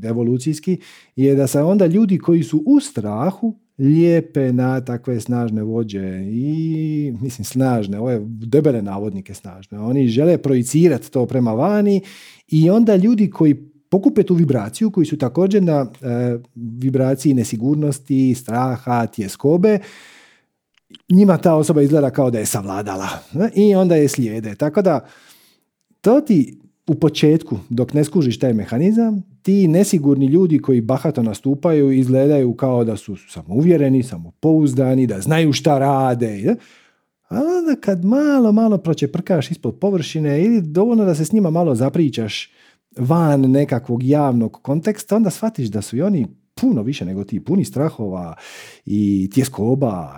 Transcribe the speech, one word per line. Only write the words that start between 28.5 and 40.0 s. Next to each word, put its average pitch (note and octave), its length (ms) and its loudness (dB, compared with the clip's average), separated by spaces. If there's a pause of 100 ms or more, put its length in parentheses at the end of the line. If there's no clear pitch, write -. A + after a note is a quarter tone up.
mehanizam, G3 680 0 (200)
ti F#3+ 260 2
nesigurni D3 600 2
ljudi D#3+ 320 4
koji B2 220 2
bahato B2+ 420 -2
nastupaju C#3 680 0
izgledaju C3 640 2
kao B2 300 0
da A2 140 -4
su - 220 -12
samouvjereni, C3 840 0
samopouzdani, C3 1040 0
da G2 140 -4
znaju D#3 320 0
šta C#3+ 260 0
rade, B2+ 580 0
ne? D3+ 180 -2 (720)
A E3+ 60 -8 (220)
onda D#4+ 200 -2
kad F#3 280 -2
malo, C4 460 2
malo G#3+ 260 2
pročeprkaš E3 720 -2
ispod B2+ 240 -6
površine D#3 640 -2